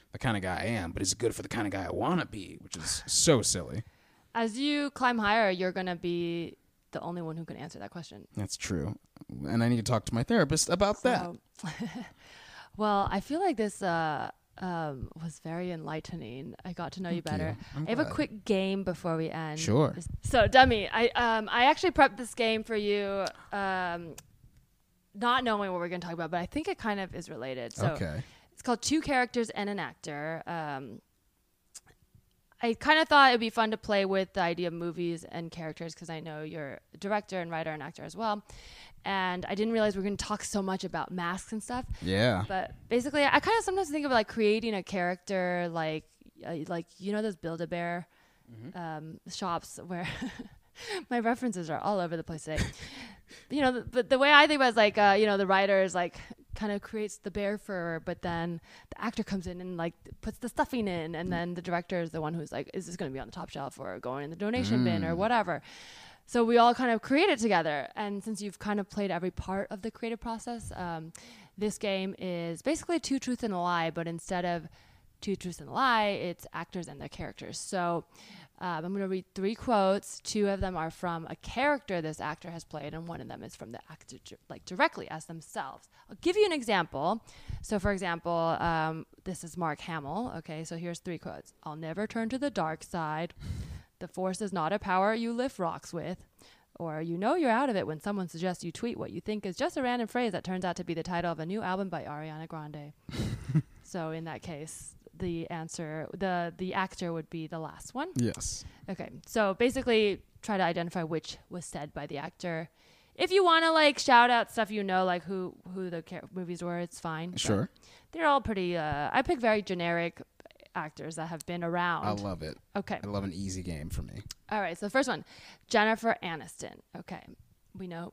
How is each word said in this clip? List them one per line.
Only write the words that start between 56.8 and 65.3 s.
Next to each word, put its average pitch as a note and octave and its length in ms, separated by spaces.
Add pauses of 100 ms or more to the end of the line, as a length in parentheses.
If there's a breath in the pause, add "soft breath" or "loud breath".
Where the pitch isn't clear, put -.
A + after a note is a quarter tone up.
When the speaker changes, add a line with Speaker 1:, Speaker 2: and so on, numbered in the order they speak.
Speaker 2:
the - 120
bear G3+ 280
fur, E3+ 420
but F3 220
then E3+ 400 (280 loud breath)
the - 120
actor A3 200
comes F#3+ 260
in F3+ 120
and, F3+ 160
like, E3+ 200 (260)
puts A3 160
the A#3+ 100
stuffing A#3+ 400
in, E3+ 260
and E3+ 140
Speaker 1:
Mm. F3+ 40
Speaker 2:
then F3 220
the F3 80
director F3 380
is E3 120
the E3 100
one D3+ 120
who's E3 200
like, C#3 200
"Is F#3 140
this F3 80
gonna E3+ 160
be C3+ 80
on G#2+ 80
the - 60
top E3+ 160
shelf C#3 320
or F#2 180
going C3 240
in D3 60
the E3 80
donation G#3+ 480
bin - 180
or - 100
Speaker 1:
Mm. E3+ 40
Speaker 2:
whatever?" G3 440 (640 loud breath)